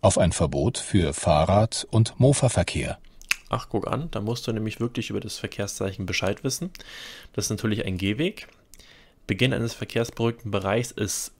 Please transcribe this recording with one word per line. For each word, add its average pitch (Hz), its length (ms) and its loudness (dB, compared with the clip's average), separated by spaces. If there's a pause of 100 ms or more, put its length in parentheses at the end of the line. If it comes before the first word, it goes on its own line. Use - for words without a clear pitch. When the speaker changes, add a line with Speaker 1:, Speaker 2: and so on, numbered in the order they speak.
Speaker 1:
Auf - 180 6
ein 82 140 6
Verbot 71 460 0
für 82 340 2
Fahrrad- 87 760 2
und 113 300 2
Mofa-Verkehr. 120 760 2 (500)
Speaker 2:
Ach, - 200 -4
guck - 180 -2
an, 151 240 -2
da 107 100 -4
musst 113 260 -4
du 120 60 -2
nämlich 107 280 -4
wirklich 120 300 -4
über 101 100 -4
das - 180 -10
Verkehrszeichen 98 680 -6
Bescheid 98 360 -2
wissen. 135 280 -4 (640)
Das - 140 -4
ist - 40 -2
natürlich 107 340 -2
ein 92 140 -4
Gehweg. 107 500 -2 (760)
Beginn 120 260 2
eines 117 220 -2
verkehrsberuhigten 117 760 -2
Bereichs 98 400 0
ist - 500 -4